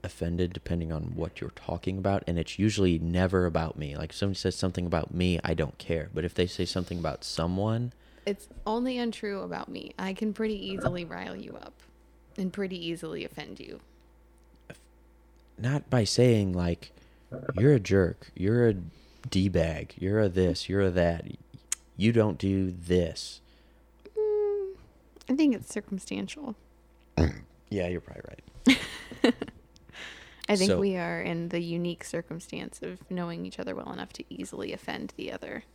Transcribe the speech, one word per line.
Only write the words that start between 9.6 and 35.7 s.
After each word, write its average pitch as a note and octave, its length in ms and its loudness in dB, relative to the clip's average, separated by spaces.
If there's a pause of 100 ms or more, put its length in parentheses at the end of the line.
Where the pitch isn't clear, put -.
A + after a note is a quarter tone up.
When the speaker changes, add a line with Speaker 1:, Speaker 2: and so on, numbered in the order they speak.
Speaker 2:
me. - 300 -12
I F#3+ 160 -4
can G#3+ 180 -2
pretty A3 220 -2 (120)
easily F3+ 380 -2
rile F3 320 -10
you - 240 -14
up - 140 -18 (640)
and F#3 140 -2
pretty F#3+ 300 -6
easily E3 420 -6
offend - 360 -14
you. - 200 -16 (1800)
Speaker 1:
Not C3 320 0
by A#2+ 140 4
saying, A2 480 6
like, F2 380 0 (680)
"You're C#3 160 8
a A#2+ 60 6
jerk, F#2 540 4
you're A2+ 340 4
a G#2 60 6 (560)
D-bag, E2 680 2
you're G#2 220 2
a G#2 80 6
this, F2+ 400 2
you're G2 140 2
a F#2+ 80 4
that, E2+ 360 4 (680)
you A2 160 6
don't G#2+ 260 6
do F#2+ 340 2
this." F2 680 0 (760)
Speaker 2:
Mm, G#4 540 0 (580)
I C4 60 2
think D4 180 4
it's - 180 -8
circumstantial. G3+ 840 -8 (1120)
Speaker 1:
Yeah, F#2+ 180 -2
you're F2+ 120 -4
probably - 280 -18
right. - 500 2 (440)
Speaker 2:
<laughs> A#3+ 120 6 (1120)
I G#3 80 4
think F#3+ 140 4
Speaker 1:
So F#3 100 6
Speaker 2:
we G3 160 2
are E3+ 260 -4
in E3+ 280 -4
the E3+ 100 -2
unique F3 440 -4
circumstance - 800 -10
of F3+ 160 -10 (120)
knowing E3+ 360 -6
each - 140 -12
other - 140 -6
well - 180 -10
enough - 220 -10
to - 140 -14
easily - 440 -10
offend - 440 -10
the - 160 -10
other. - 300 -12 (120)